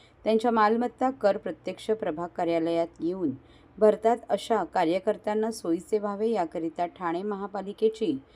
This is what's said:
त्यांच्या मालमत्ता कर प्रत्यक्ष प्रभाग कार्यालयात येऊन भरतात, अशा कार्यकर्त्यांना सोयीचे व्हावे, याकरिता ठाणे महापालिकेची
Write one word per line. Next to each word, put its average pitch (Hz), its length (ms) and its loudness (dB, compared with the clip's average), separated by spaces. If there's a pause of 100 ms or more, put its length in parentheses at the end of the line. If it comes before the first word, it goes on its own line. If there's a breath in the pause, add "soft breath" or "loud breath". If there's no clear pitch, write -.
(240 soft breath)
त्यांच्या 226 280 2
मालमत्ता 233 600 2
कर 202 260 0
प्रत्यक्ष 185 540 -8
प्रभाग 175 440 -4
कार्यालयात 165 680 0
येऊन 175 300 -2 (460 loud breath)
भरतात, 214 400 4 (120)
अशा 202 340 0
कार्यकर्त्यांना 208 880 0
सोयीचे 180 460 -2
व्हावे, 208 320 -2
याकरिता 175 560 -2
ठाणे 170 380 -4
महापालिकेची 202 920 -2 (200 soft breath)